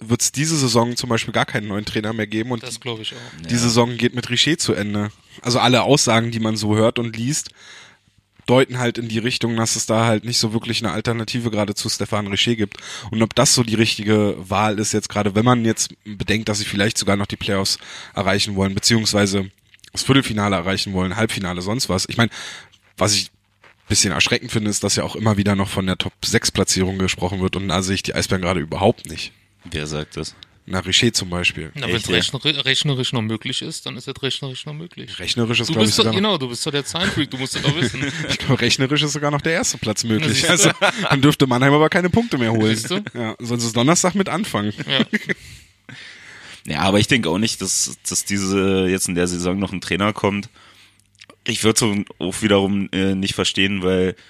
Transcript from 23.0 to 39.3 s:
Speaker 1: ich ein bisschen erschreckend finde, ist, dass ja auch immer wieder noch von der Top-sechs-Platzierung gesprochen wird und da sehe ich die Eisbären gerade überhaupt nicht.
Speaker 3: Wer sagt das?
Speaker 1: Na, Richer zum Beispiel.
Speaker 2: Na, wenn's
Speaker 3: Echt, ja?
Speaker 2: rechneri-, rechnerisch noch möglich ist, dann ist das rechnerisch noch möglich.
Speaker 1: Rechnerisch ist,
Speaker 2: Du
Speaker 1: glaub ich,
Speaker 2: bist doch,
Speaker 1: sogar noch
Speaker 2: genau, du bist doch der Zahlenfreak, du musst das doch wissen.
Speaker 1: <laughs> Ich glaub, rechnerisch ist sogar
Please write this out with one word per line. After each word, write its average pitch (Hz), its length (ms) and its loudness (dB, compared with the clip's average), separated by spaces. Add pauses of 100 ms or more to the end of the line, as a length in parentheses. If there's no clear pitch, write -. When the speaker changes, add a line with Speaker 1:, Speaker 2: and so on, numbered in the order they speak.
Speaker 1:
ich 98 120 -2 (360)
ein - 240 -20
bisschen 101 240 2
erschreckend 120 400 0
finde, 107 200 0
ist, - 120 -4
dass 101 120 0
ja 92 80 0
auch - 120 -6
immer 107 220 2
wieder 101 180 4
noch 98 140 0
von 95 160 -2
der 92 120 0
Top-sechs-Platzierung - 1000 0
gesprochen 92 440 -2
wird 92 140 0
und 95 140 -4
da 87 140 0
sehe 95 120 0
ich - 80 -2
die - 120 -4
Eisbären 92 260 0
gerade 90 180 0
überhaupt 80 480 0
nicht. - 260 -12 (320)
Speaker 3:
Wer 78 200 -6
sagt 76 320 -6
das? 78 180 -8 (320)
Speaker 1:
Na, 92 120 -4
Richer 92 320 2
zum 95 180 -2
Beispiel. 87 440 -4
Speaker 2:
Na, 139 140 -6
wenn's 104 200 -2
Speaker 3:
Echt, - 20 -
ja? - 60 2 (220)
Speaker 2:
rechneri-, 143 260 -2
rechnerisch 131 500 0
noch 117 100 -2
möglich 113 400 -4
ist, - 240 -10
dann 131 100 -10
ist 127 100 -16
das 135 140 -10
rechnerisch 131 460 -6
noch 151 80 -10
möglich. 151 440 -14
Speaker 1:
Rechnerisch 117 400 0
ist, 117 100 0
Speaker 2:
Du - 40 -2
Speaker 1:
glaub 110 100 4
ich, 107 60 4
Speaker 2:
bist 107 100 2
doch, 113 40 4
Speaker 1:
sogar 110 100 0
noch 107 60 0
Speaker 2:
genau, 202 180 2
du 131 100 -6
bist 120 180 -8
doch 156 60 -4
der 143 140 -2
Zahlenfreak, 165 460 -2
du 131 60 -8
musst 131 180 -6
das - 80 -6
doch 143 120 2
wissen. 131 240 0 (180)
Speaker 1:
<laughs> 156 120 -6
Ich 135 80 -2
glaub, 131 240 0
rechnerisch 135 400 2
ist 147 120 0
sogar 147 180 -2